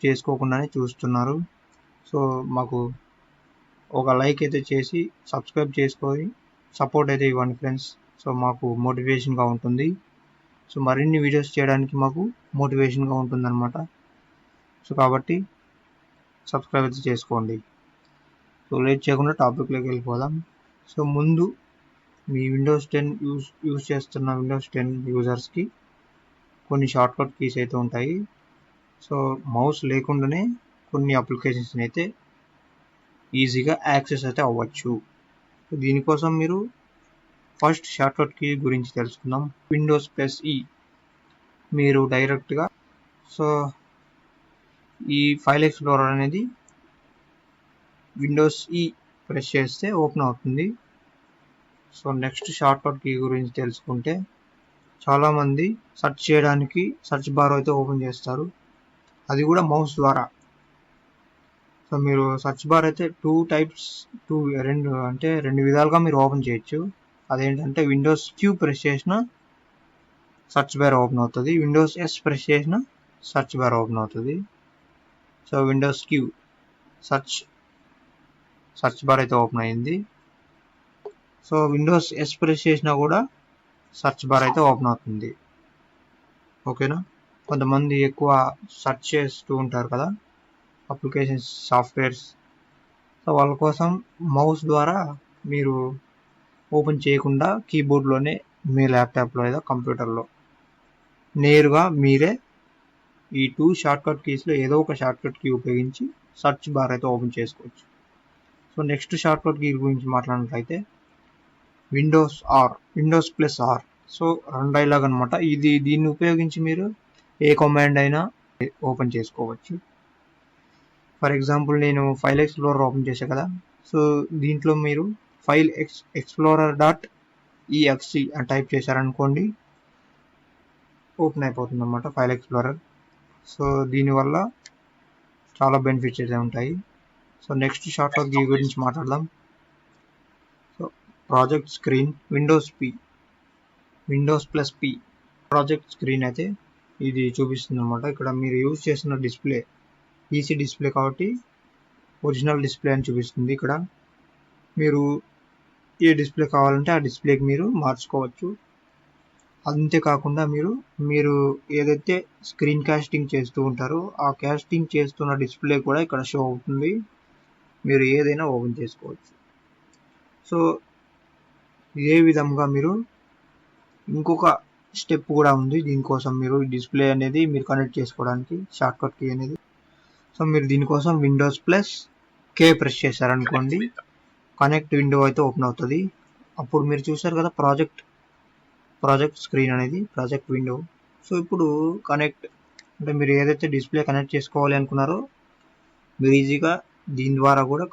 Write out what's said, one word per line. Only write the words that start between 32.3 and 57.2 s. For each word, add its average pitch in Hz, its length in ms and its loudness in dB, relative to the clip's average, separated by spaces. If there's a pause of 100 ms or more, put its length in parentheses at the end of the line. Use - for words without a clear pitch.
ఈజీగా 131 340 0 (180)
యాక్సెస్ 139 360 -2
అయితే 147 180 -2
అవ్వచ్చు. 117 440 -4 (720)
So, - 60 -14 (140)
దీనికోసం 151 460 2 (100)
మీరు 180 160 -2 (1040)
ఫస్ట్ 156 340 2
షార్ట్‌కట్ 143 440 0
కీ 143 100 -2 (180)
గురించి 127 320 -4
తెలుసుకుందాం. 127 440 -6 (300)
Windows 151 400 2
ప్లస్ 139 240 -4 (160)
E - 20 -2 (1200)
మీరు 139 220 4 (140)
డైరెక్ట్గా, 139 500 -2 (720)
so, 151 100 -2 (1700)
ఈ 143 40 2 (240)
ఫైల్ 147 220 4
ఎక్స్‌ప్లోరర్ 139 480 2
అనేది 139 260 0 (1800)
Windows 151 340 2 (240)
E - 20 2 (460)
ప్రెస్ 139 260 -6
చేస్తే 135 320 -2 (160)
ఓపెన్ 147 240 -2
అవుతుంది. 131 400 -4 (1300)
So, - 80 -10 (180)
నెక్స్ట్ - 240 -8 (100)
షార్ట్‌కట్ 139 460 2
కీ 135 80 -2 (100)
గురించి 127 360 -4
తెలుసుకుంటే, 123 560 -6 (920)
చాలామంది 143 600 2 (340)
సెర్చ్ 143 260 -4
చేయడానికి 147 560 2 (260)
సెర్చ్ 143 300 -4